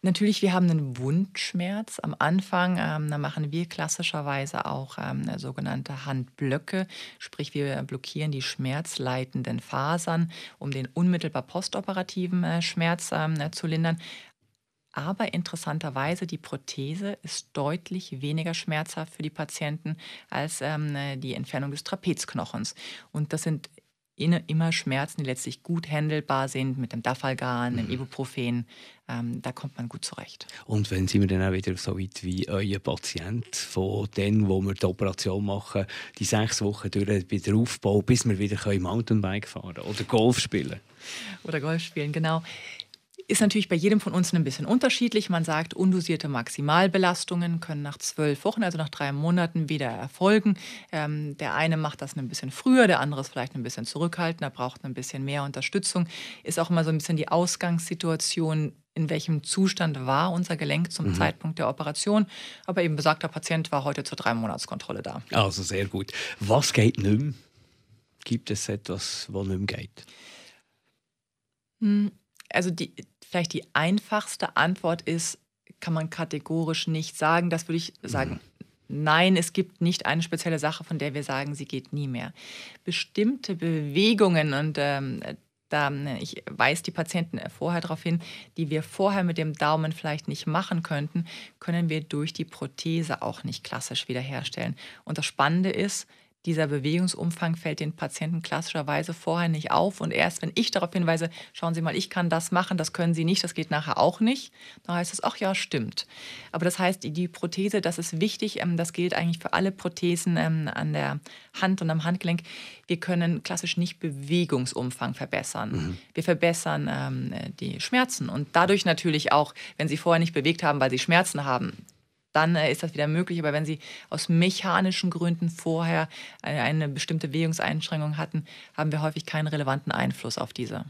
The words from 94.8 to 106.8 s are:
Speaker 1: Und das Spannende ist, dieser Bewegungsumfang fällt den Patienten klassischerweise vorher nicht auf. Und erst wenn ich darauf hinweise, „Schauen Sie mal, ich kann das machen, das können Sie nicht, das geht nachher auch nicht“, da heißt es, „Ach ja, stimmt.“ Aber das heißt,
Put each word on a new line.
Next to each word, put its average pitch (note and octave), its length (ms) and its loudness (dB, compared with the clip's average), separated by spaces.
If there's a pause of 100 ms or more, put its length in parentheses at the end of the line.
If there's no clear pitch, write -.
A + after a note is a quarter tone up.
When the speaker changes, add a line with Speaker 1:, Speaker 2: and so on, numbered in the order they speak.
Speaker 1:
Und D#3+ 140 -4
das D#3 80 -2
Spannende E3+ 460 4
ist, - 360 -2 (380)
dieser D#3 220 2
Bewegungsumfang E3 880 0
fällt D#3+ 240 -6
den D#3 140 -4
Patienten E3 480 -4
klassischerweise D#3 720 -2
vorher E3+ 360 0
nicht D#3+ 220 0
auf. F#3 280 4
Und E3 120 -2
erst - 300 2
wenn E3 140 -4
ich A#3 160 2
darauf F3 220 0
hinweise, E3 360 2 (240)
„Schauen E3+ 200 -2
Sie E3 80 0
mal, D#3+ 140 0
ich - 140 -2
kann F3 200 0
das E3 220 0
machen, F#3 260 2
das D#3 160 -2
können E3+ 200 2
Sie D#3+ 120 2
nicht, F#3+ 180 4
das F3 100 -6
geht D#3+ 180 -4
nachher D3+ 260 0
auch D#3 220 4
nicht“, B3+ 340 2 (300)
da F3 120 -4
heißt F3 160 -2
es, - 120 -6
„Ach - 140 0
ja, G3 180 0
stimmt.“ - 500 -4 (460)
Aber E3+ 140 -2
das F3 120 2
heißt, F#3 260 0